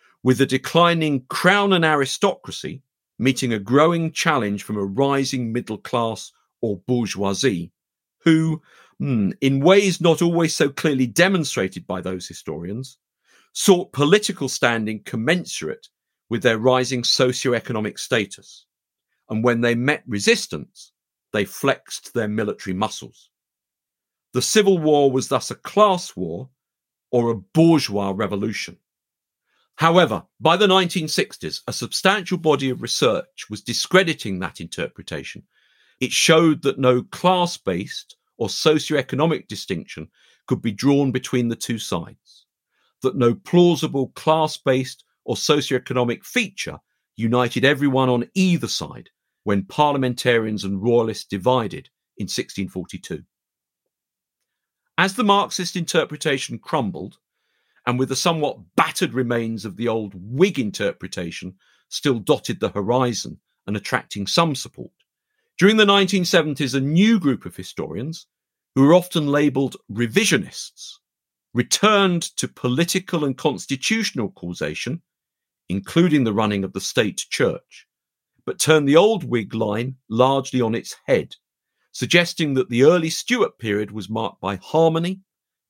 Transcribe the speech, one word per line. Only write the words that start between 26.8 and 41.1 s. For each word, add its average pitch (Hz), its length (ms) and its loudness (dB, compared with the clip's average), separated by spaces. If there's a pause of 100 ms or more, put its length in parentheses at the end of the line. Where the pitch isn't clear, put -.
or 117 200 2
a 113 60 -2
bourgeois 104 800 4
revolution. 101 640 -4 (960)
However, 160 480 4 (160)
by 165 160 4
the 202 100 4
nineteen 185 420 2
sixties, - 580 -6
a 123 60 -6
substantial 185 640 -2
body 139 320 0
of 123 120 -6
research - 640 -2
was 107 140 -10
discrediting 135 760 -2
that 90 220 -8
interpretation. - 840 -10 (560)
It 127 120 -2
showed 160 500 4
that 139 160 -2
no 127 240 4
class-based 170 1160 -2 (200)
or 107 120 -4
socio-economic 151 1000 0
distinction - 600 -10 (380)
could - 160 -2
be 117 100 -2
drawn 139 400 2